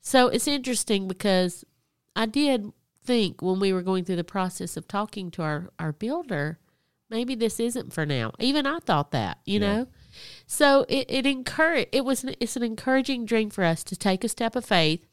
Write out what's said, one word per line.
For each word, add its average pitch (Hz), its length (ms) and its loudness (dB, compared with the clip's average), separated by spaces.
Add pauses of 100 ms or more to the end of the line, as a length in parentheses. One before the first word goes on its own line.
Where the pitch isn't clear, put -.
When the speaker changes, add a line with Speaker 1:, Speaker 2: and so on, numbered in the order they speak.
Speaker 1:
So 247 280 4
it's - 200 0
interesting 247 600 0
because 185 560 0 (500)
I 226 120 0
did 247 460 0 (320)
think 233 380 2
when 185 180 0
we 196 120 2
were 185 100 -2
going 185 220 0
through 180 120 -2
the 170 80 -2
process 180 520 -6
of 165 120 -10
talking 202 440 -6
to 180 100 -6
our, 156 260 -4 (100)
our 160 140 -4
builder, 214 680 -4 (520)
maybe 240 240 -4
this 220 260 -2
isn't 240 320 -4
for 156 140 -2
now. 123 340 -2
Even 277 260 2
I 302 140 -2
thought 151 320 0
that, 107 320 -2
you 202 160 0
Speaker 2:
Yeah. 202 60 2 (100)
Speaker 1:
know? 247 120 -2 (580)
So 277 420 6
it, 269 220 0
it 262 160 0
encourage, 277 680 0
it 269 120 2
was 262 200 0
an, 262 160 -6
it's - 160 -4
an 240 60 -2
encouraging 247 640 0
dream 220 240 0
for 196 140 -2
us 165 200 2
to - 120 -10
take 190 280 0
a 233 40 0
step 233 280 -2
of 240 80 -4
faith 160 480 2